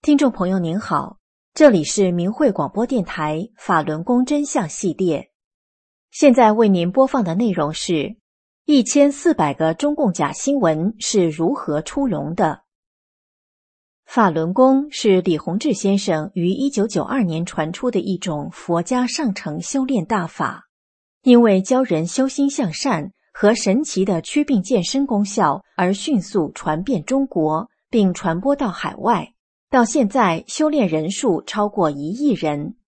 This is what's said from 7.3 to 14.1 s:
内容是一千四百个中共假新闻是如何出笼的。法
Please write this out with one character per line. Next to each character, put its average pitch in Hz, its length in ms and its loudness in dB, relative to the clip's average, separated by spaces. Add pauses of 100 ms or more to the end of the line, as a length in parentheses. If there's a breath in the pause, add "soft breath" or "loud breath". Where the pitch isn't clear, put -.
内 220 160 0
容 160 240 -2
是 160 420 -2 (500)
一 277 180 4
千 285 280 4
四 320 220 0
百 147 220 0
个 160 180 0
中 294 220 -2
共 247 180 0
假 147 180 -2
新 277 280 -2
闻 170 400 0
是 185 280 0
如 165 280 0
何 151 260 -4
出 277 240 -4
笼 160 300 -4
的。 165 260 -2 (1400)
法 214 240 2